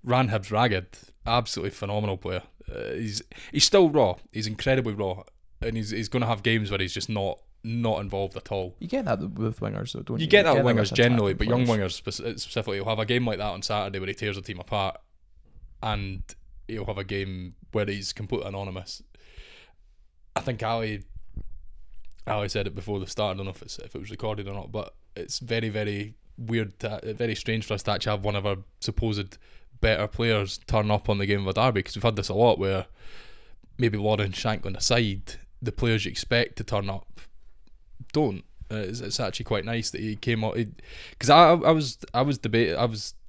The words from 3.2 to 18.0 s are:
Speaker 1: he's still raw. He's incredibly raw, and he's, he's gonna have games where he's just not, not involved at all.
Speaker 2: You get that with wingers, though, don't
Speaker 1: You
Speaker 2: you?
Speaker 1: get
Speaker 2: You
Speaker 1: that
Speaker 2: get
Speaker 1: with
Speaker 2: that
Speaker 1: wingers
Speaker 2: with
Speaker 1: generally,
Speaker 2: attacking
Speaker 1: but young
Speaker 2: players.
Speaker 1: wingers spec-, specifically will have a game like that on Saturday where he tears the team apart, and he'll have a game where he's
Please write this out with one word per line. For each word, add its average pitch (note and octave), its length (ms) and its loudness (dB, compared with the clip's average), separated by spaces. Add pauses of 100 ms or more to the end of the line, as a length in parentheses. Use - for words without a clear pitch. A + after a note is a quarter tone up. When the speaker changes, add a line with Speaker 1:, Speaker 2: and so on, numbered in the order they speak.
Speaker 1:
he's C#3+ 140 4
still F#3+ 240 8
raw. A#2 260 4 (160)
He's G#2+ 160 -6
incredibly A2+ 460 0
raw, G2 300 -4 (380)
and A2+ 160 -2
he's, G#2 140 -4
he's G#2+ 180 -4
gonna B2 160 0
have A2 160 0
games A2 300 2
where G2 80 -2
he's F#2+ 140 -2
just - 160 -4
not, G2 300 -2 (260)
not A2+ 340 0
involved G2 380 -4
at - 140 -14
all. F#2 280 -4
Speaker 2:
You E3+ 80 -10
get B3+ 180 -2
that A2 140 0
with G#2+ 400 -4
wingers, G#2 340 -6
though, A#2 100 -8
don't A#2+ 160 -4
Speaker 1:
You D#3+ 40 0
Speaker 2:
you? D#3+ 80 -2
Speaker 1:
get G3+ 80 10
Speaker 2:
You G3 60 6
Speaker 1:
that D#3 100 6
Speaker 2:
get C#3 100 6
Speaker 1:
with A#2+ 100 6
Speaker 2:
that A2 60 4
Speaker 1:
wingers G2 100 2
Speaker 2:
with A2+ 60 2
Speaker 1:
generally, A#2 360 6
Speaker 2:
attacking G#2 160 -2
Speaker 1:
but A#2+ 80 4
young B2+ 100 4
Speaker 2:
players. G2+ 340 2
Speaker 1:
wingers G2 140 -6
spec-, - 240 -6
specifically G2 400 -2
will G2 100 -4
have G#2+ 100 0
a A2 60 0
game A#2+ 220 2
like G#2 120 0
that G#2 120 -2
on F#2 100 -8
Saturday G2+ 380 -2
where F#2+ 80 -4
he G2 60 -4
tears G2+ 240 -4
the G2 40 -8
team F#2+ 180 -10
apart, G2 380 -2 (840)
and G2 400 -4 (440)
he'll G#2+ 180 -6
have G2+ 120 -4
a G2 60 -6
game F#2+ 520 -6 (180)
where G#2 120 2
he's G2+ 280 -6